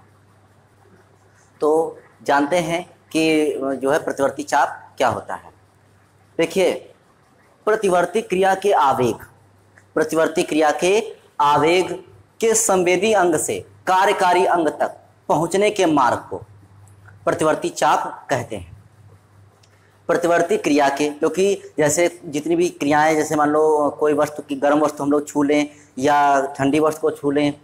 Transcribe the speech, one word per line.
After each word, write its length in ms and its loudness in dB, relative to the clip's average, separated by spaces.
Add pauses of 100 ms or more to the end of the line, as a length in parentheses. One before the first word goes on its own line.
(1600)
तो 380 0 (240)
जानते 340 0
हैं 260 -4 (280)
कि 420 2 (220)
जो 160 -2
है 120 2
प्रतिवर्ती 400 -4
चाप 540 -4
क्या 100 2
होता 280 -6
है। 140 -18 (880)
देखिए, 320 0 (960)
प्रतिवर्ती 540 0
क्रिया 340 0
के 160 0
आवेग, 520 0 (720)
प्रतिवर्ती 480 0
क्रिया 280 0
के 200 0 (500)
आवेग 500 2 (500)
के 120 2
संवेदी 600 0
अंग 220 2
से 240 -4 (280)
कार्यकारी 580 2
अंग 240 0
तक 260 -4 (340)
पहुंचने 400 0
के 160 0
मार्ग 440 2
को 80 -10 (880)
प्रतिवर्ती 440 0
चाप 600 -2
कहते 260 -4
हैं। 160 -14 (1400)
प्रतिवर्ती 480 2
क्रिया 320 2
के, 200 -2
क्योंकि 680 -2
जैसे 300 2 (180)
जितनी 300 -4
भी 140 0
क्रियाएं, 460 2
जैसे 200 0
मान 140 2
लो 400 2 (100)
कोई 140 0
वस्तु 300 -2
की, 120 -8
गर्म 240 2
वस्तु 240 -2
हम 80 0
लोग 160 0
छू 160 -2
लें 260 0 (300)
या 420 2 (160)
ठंडी 220 0
वस्तु 220 0
को 100 0
छू 200 -4
लें 220 0 (100)